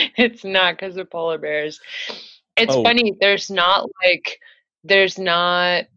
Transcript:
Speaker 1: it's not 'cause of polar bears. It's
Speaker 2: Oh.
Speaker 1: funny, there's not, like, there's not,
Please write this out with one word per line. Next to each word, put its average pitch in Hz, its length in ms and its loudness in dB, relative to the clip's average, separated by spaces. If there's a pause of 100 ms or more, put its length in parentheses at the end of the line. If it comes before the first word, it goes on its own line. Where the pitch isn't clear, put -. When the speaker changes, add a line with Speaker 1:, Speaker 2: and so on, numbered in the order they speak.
(160)
Speaker 1:
it's 226 260 0
not 185 360 0
'cause 185 180 -10
of 185 140 -10
polar 165 260 -2
bears. 151 420 -4 (800)
It's 226 180 0
Speaker 2:
Oh. 123 80 2
Speaker 1:
funny, 233 380 2
there's 202 300 0
not, 185 360 2 (160)
like, - 380 0 (420)
there's 190 360 2
not, 175 680 0 (120)